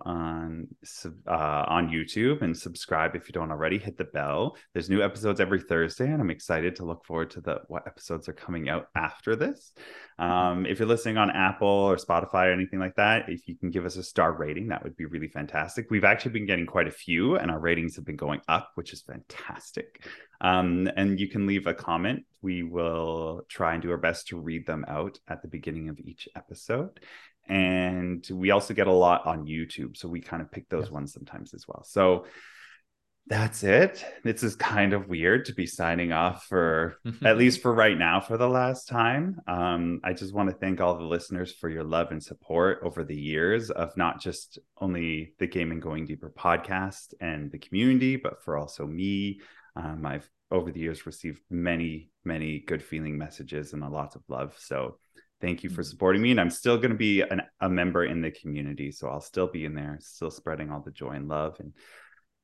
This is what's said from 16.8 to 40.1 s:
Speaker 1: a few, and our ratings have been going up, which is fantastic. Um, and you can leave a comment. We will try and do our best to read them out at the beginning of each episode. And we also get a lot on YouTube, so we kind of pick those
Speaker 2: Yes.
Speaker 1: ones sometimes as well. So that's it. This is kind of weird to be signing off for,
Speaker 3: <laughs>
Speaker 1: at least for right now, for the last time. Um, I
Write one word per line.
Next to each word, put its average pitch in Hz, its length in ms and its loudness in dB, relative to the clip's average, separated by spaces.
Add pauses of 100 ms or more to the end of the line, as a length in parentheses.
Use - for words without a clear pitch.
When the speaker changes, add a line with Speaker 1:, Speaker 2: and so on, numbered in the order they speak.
Speaker 1:
a 78 40 -6
few, 95 440 2
and - 160 0
our 78 80 -2
ratings 82 380 2
have 73 80 -12
been 76 100 -6
going 73 320 -4
up, 82 260 0
which - 200 -10
is - 100 -16
fantastic. - 1000 -14 (400)
Um, 90 540 2
and 98 220 2
you 98 80 -2
can 101 180 -2
leave 98 220 0
a 85 60 2
comment. 90 520 -2 (160)
We 90 220 -4
will 82 840 -2
try 82 260 0
and 82 100 -4
do 87 80 -2
our 85 60 0
best 82 320 -2
to 85 100 -8
read 82 260 -6
them 80 220 -4
out 80 400 -6
at 80 160 -10
the 80 40 -12
beginning 78 420 -10
of 73 100 -12
each - 360 -16
episode. 117 640 -6 (480)
And 90 840 0
we 92 180 2
also 98 240 4
get 98 140 4
a 95 40 6
lot 87 360 8
on 80 180 0
YouTube, 78 520 -6
so 87 100 -10
we 85 120 -6
kind 82 220 -8
of - 100 -14
pick - 160 -14
those 80 180 -2
Speaker 2:
Yes. 90 60 -10
Speaker 1:
ones 71 220 -8
sometimes - 400 -16
as - 140 -18
well. - 160 -14
So 92 420 4 (1040)
that's 107 360 0
it. 123 400 6 (200)
This 113 180 -2
is 110 140 0
kind 101 380 2
of 98 140 -2
weird 92 380 4
to - 80 -10
be 87 140 -2
signing 85 440 0
off 87 340 0
for, 82 600 2
Speaker 3:
<laughs> 117 180 -4
Speaker 1:
at 110 140 8
least 123 240 6
for 123 100 2
right 110 260 6
now, 85 220 2
for 117 180 -4
the 123 120 4
last 127 380 0
time. 131 600 0
Um, 87 560 0
I 92 100 -2